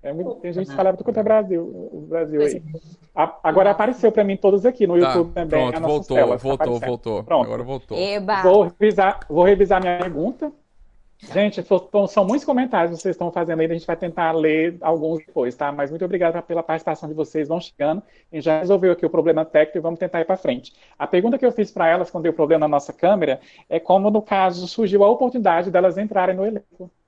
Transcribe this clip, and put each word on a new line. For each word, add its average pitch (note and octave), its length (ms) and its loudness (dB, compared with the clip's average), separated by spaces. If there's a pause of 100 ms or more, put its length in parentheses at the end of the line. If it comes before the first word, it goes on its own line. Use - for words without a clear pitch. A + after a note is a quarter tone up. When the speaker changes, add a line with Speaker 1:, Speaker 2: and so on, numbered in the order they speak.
Speaker 1:
É C#3+ 100 -10
muito, F#3 240 -8
tem F3 160 -12
gente F#3 140 -6
Speaker 2:
Opa. - 60 -16
Speaker 1:
espalhada F#3+ 240 0
por - 80 -12
conta A3+ 160 -2
do G#3 40 0
Brasil, G3+ 400 0
o F3 440 -14
Brasil D#3 320 -2
Speaker 2:
Pois D3 140 2
Speaker 1:
aí. - 80 -10 (120)
Speaker 2:
é. D#3+ 40 -12 (360)
Speaker 1:
A-, D#3+ 280 0
agora F#3 280 4
apareceu A3 420 2
pra A3 100 2
mim G3 140 0
todos G3 280 2
aqui B3 220 2
no F3 140 4
Speaker 3:
Tá, E3+ 140 4
Speaker 1:
YouTube E3+ 180 0
também, E3+ 160 -6
Speaker 3:
pronto, B2+ 260 0
Speaker 1:
as D#3+ 60 -4
nossas D3+ 160 0
Speaker 3:
voltou, C3 200 -2
Speaker 1:
telas, B2 260 2
tá C3 60 -4
Speaker 3:
voltou, C#3 160 0 (120)
Speaker 1:
aparecendo. A#2+ 120 -6
Speaker 3:
voltou. A2+ 360 -6
Speaker 1:
Pronto. C3 220 2
Speaker 3:
Agora A2+ 180 -6
voltou. C3 340 -10
Speaker 4:
Eba. G3+ 440 -4
Speaker 1:
Vou F#3+ 200 8 (160)
revisar, G3+ 500 2
vou D#3+ 160 4
revisar F#3+ 360 4
minha F3+ 180 -2
pergunta. F3+ 540 -6 (800)
Gente, G3 320 -2
são, G3 420 0
são G3 200 0
muitos C4 180 -2
comentários B3 500 0
que E3 80 -12
vocês F#3 140 -2
estão F3 160 -6
fazendo E3 280 -4
aí, D#3+ 60 2
a E3 60 -2
gente E3 140 -8
vai E3 100 -4
tentar E3+ 360 -2
ler D#3+ 500 0
alguns D#3+ 380 -2
depois, B2+ 360 -6
tá? C#3+ 160 -6
Mas C#3+ 160 -6
muito E3 160 -8
obrigada F3 380 -2
pela E3 200 -4
participação D#3+ 460 -6
de D3+ 60 -10
vocês, D#3 340 -4
vão E3 100 -4
chegando. D#3+ 440 -4 (280)
A E3 60 -12
gente C#3+ 80 -8
já E3 160 2
resolveu F#3 320 2
aqui E3+ 140 -2
o D3+ 40 0
problema D#3+ 320 2
técnico D#3 360 0
e - 20 -2
vamos E3 180 -6
tentar F3 220 -4
ir D#3+ 60 -2
pra F#3 100 0
frente. B2 380 -6 (240)
A C#3+ 80 -6
pergunta A3+ 320 2
que C4 80 0
eu A#3 40 4
fiz G#3+ 220 -4
pra E3 160 0
elas F3 220 0
quando E3 140 -8
deu E3 100 0
problema D#3 340 2
na D3 80 2
nossa C#3+ 160 -4
câmera E3+ 480 2 (280)
é D#3+ 120 -2
como, G3 300 2
no G#3+ 100 2
caso, F#3 480 -2
surgiu G3+ 340 2
a G3+ 80 8
oportunidade G3+ 600 0
delas F3+ 260 2
entrarem F#3+ 400 -2
no F#3+ 80 -4
elenco G3+ 460 -10 (180)